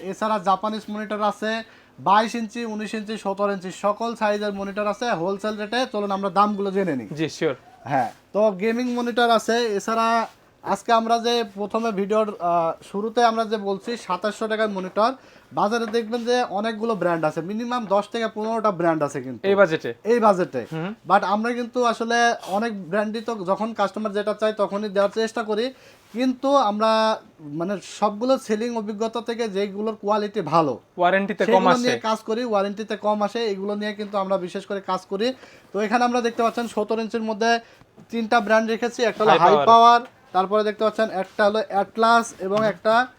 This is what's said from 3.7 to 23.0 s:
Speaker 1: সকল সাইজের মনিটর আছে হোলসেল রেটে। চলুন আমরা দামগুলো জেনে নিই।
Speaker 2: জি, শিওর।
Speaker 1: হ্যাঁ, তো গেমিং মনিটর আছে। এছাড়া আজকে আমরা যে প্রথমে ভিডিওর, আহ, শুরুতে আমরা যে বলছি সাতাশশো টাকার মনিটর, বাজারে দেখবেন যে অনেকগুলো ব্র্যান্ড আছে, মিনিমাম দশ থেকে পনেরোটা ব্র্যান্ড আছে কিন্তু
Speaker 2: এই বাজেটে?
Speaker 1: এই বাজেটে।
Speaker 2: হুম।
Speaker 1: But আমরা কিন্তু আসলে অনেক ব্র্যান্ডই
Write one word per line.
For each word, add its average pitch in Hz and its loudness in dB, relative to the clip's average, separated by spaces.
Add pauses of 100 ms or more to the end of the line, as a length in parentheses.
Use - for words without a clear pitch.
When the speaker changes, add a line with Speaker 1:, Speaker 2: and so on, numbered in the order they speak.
Speaker 1:
সকল 190 -4
সাইজের 208 -2
মনিটর 196 -4
আছে 226 -4
হোলসেল 196 -4
রেটে। 220 -2
চলুন 202 -4
আমরা 196 -2
দামগুলো 196 2
জেনে 185 0
নিই। 117 -6
Speaker 2:
জি, 151 -2
শিওর। 143 -2 (280)
Speaker 1:
হ্যাঁ, 123 -2 (220)
তো 214 4
গেমিং 226 -2
মনিটর 240 0
আছে। 233 2
এছাড়া 226 0 (360)
আজকে 196 -2
আমরা 226 4
যে 233 0 (100)
প্রথমে 214 -4
ভিডিওর, 208 -2
আহ, 170 0
শুরুতে 220 -2
আমরা 226 2
যে 214 -4
বলছি 202 -6
সাতাশশো 208 -4
টাকার 214 0
মনিটর, 202 0 (400)
বাজারে 208 0
দেখবেন 226 -4
যে 247 2
অনেকগুলো 220 -2
ব্র্যান্ড 170 0
আছে, 156 -2
মিনিমাম 233 -6
দশ 202 2
থেকে 226 -4
পনেরোটা 220 -2
ব্র্যান্ড 165 2
আছে 143 -4
কিন্তু 127 -6
Speaker 2:
এই 196 4
বাজেটে? 160 4 (100)
Speaker 1:
এই 233 4
বাজেটে। 180 2
Speaker 2:
হুম। 160 -6 (140)
Speaker 1:
But 190 4
আমরা 214 -2
কিন্তু 240 -4
আসলে 233 -2 (320)
অনেক 196 -4
ব্র্যান্ডই 214 -4